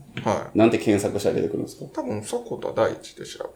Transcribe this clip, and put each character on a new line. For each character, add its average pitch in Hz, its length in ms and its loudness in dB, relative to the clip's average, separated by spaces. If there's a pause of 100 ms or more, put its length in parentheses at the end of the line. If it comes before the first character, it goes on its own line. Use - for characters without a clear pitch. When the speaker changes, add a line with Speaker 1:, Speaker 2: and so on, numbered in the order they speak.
(240)
Speaker 1:
は 98 300 -2
い。 - 40 2
Speaker 2:
な 107 80 8
ん 117 60 8
て 113 80 2
検 104 200 4
索 98 200 -2
し - 40 -8
た - 60 4
ら - 60 0
出 - 80 2
て 82 60 0
く - 40 -6
る - 60 -2
ん - 40 -2
で - 40 -6
す - 100 -16
か？ - 160 -12
Speaker 1:
多 311 100 -4
分、 214 200 -6
迫 240 340 -6
田 - 160 -4
大 110 220 2
地 - 200 -18
で - 100 -14
調 - 180 -10
べ - 120 -8